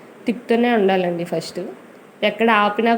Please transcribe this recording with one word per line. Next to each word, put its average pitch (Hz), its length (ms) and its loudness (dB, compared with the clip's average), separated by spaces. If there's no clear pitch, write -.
తిప్పుతూనే 233 520 0
ఉండాలండి. 180 540 0
ఫస్ట్ 165 280 -8
ఎక్కడ 220 200 0
ఆపినా 226 360 0